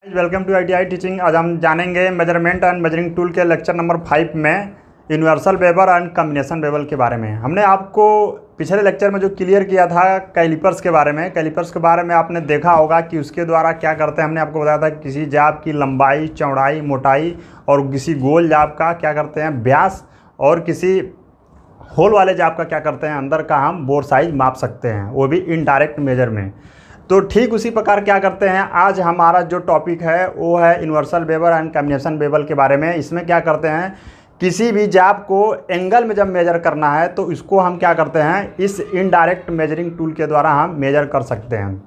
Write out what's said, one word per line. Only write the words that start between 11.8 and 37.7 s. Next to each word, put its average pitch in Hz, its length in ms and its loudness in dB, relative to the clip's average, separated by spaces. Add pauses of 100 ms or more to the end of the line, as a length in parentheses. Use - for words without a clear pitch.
बारे 170 240 2
में 170 120 -2
आपने 170 280 0
देखा 151 300 0
होगा 160 280 4
कि 170 180 -6
उसके 165 260 -6
द्वारा 165 280 2
क्या 160 200 -2
करते 151 280 -2
हैं। 156 80 0
हमने 160 120 -4
आपको 151 200 -4
बताया 151 180 0
था 156 120 0
किसी 147 360 -8
जाब 147 360 2
की 160 100 -6
लंबाई, 139 560 0
चौड़ाई, 143 540 -2
मोटाई 143 520 0 (340)
और 143 200 2
किसी 135 300 -4
गोल 156 300 2
जाब 151 200 4
का 165 260 -2
क्या 156 180 -4
करते 151 280 -6
हैं, 156 80 -2 (140)
व्यास, 156 400 2 (360)
और 156 220 2
किसी 175 360 -2 (920)
होल 196 240 4
वाले 190 220 4
जाब 165 220 0
का 165 80 -4
क्या 156 160 -4
करते 151 260 -4
हैं, 151 100 -4
अंदर 139 260 -2
का 156 140 0
हम 143 300 -2
बोर 139 180 0
साइज 147 300 0
माप 131 220 0
सकते 117 320 -6
हैं, 101 220 -6
वो 135 160 0
भी 135 100 0
इनडायरेक्ट 151 640 -2
मेजर 127 300 0
में। 101 200 -6 (580)
तो 190 120 4
ठीक 220 320 0
उसी 226 160 -2
प्रकार 208 320 0
क्या 202 180 2
करते 190 280 0
हैं, 190 140 2
आज 185 380 2
हमारा 175 440 4
जो 170 180 -4
टॉपिक 165 420 0
है 170 260 0
वो 170 280 -2
है 170 180 6
यूनिवर्सल 156 480 -2
बेवल 160 280 0
and 160 220 0
कॉम्बिनेशन 147 440 -2
बेवल 147 260 0
के 151 100 -6
बारे 139 240 2
में। 170 180 -2
इसमें 170 300 -6
क्या 170 160 2
करते 156 260 -2
हैं, 175 260 -4 (480)
किसी 185 300 0
भी 208 160 2
जाब 190 340 4
को 202 500 -2
एंगल 185 340 2
में 220 100 -4
जब 196 140 2
मेजर 175 300 0
करना 151 320 0
है 160 180 2
तो 175 220 -6
इसको 190 280 0
हम 180 180 0